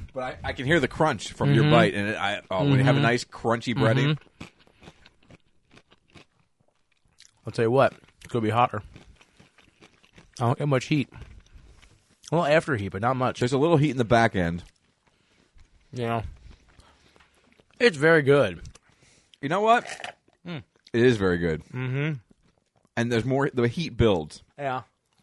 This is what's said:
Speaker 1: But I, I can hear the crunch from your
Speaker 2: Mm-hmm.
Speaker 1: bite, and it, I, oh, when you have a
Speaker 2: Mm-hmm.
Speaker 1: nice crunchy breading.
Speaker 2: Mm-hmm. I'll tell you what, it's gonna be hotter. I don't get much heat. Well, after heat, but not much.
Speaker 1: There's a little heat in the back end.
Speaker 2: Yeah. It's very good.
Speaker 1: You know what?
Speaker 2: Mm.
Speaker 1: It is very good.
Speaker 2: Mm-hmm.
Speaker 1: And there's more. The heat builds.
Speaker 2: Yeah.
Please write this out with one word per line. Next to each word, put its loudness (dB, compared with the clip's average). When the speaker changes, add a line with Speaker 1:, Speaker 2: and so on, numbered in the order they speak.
Speaker 1:
But -8
I, -10
I -6
can -8
hear 2
the 0
crunch -2
from 0
your 4
Speaker 2:
Mm-hmm. 4
Speaker 1:
bite, 4
and -4
it, -4
I, -4
oh, -2
when 4
you 4
have 4
a 2
Speaker 2:
Mm-hmm. 2
Speaker 1:
nice 0
crunchy -4
breading. 2
Speaker 2:
Mm-hmm. -18
I'll -12
tell -2
you 0
what, 2
it's -20
gonna -2
be 0
hotter. 0
I -2
don't 0
get -4
much 0
heat. -2
Well, 0
after 2
heat, -4
but -8
not 0
much. -2
Speaker 1:
There's 0
a 2
little 4
heat 2
in -6
the 0
back 2
end. -2
Speaker 2:
Yeah. -4
It's 2
very 4
good. 2
Speaker 1:
You -6
know -2
what? 2
Speaker 2:
Mm. -10
Speaker 1:
It 2
is 4
very 0
good. -2
Speaker 2:
Mm-hmm. -6
Speaker 1:
And -2
there's 0
more. 0
The 2
heat -6
builds. 2
Speaker 2:
Yeah. -8